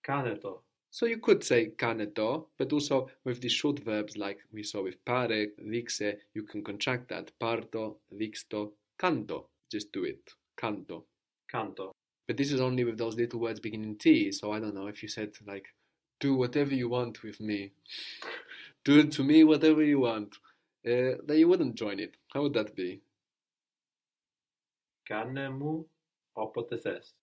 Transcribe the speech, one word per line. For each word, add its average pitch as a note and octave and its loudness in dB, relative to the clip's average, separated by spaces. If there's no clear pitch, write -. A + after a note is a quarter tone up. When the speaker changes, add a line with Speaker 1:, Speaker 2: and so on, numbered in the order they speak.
Speaker 1:
Kaneto. A2+ -4
Speaker 2:
So - 0
you A3+ 0
could A3 4
say A2+ 4
kaneto, A2+ -2
but B2+ -2
also C3+ 0
with B2 -4
these B2 -2
short C#3+ 0
verbs G#2+ -4
like G2+ -8
we G#2+ -10
saw G#2 -6
with F#2 -8
pare, A2+ 0
dikse, G#2+ -4
you G#2+ -8
can G#2 -10
contract A2+ -4
that, E2+ -10
parto, A2 -4
diksto, G#2+ -8
kanto. A#2+ -2
Just - -8
do F#2 -4
it, - -10
kanto. F#2 -8
Speaker 1:
Kanto. G2 -8
Speaker 2:
But A2 -4
this C#3 0
is B2+ 0
only B2+ 2
with A2 -2
those A2+ -4
little A#2+ -2
words A2+ -4
beginning G#2+ -8
T, A2+ 6
so G#2+ -4
I A2 -2
don't G#2 -6
know F#2+ -8
if G#2 -12
you G#2+ -12
said, G#2+ -8
like, G2 -12
"Do C#3 2
whatever C3+ 0
you B2 0
want A#2+ -4
with G#2+ -12
me, G2+ -4
<laughs> - -16
do C#3+ 10
it D3 4
to C3+ 0
me D#3 10
whatever D#3 6
you D3 4
want," A2 -2
uh, B2 2
then D3+ 4
you E3 8
wouldn't D#3+ 4
join G2+ -4
it. - -8
How C#3 0
would D3 0
that - -2
be? F#2 -6
Speaker 1:
Kane C3 -6
mu D#3 -4
opote A2+ -6
thes. - -6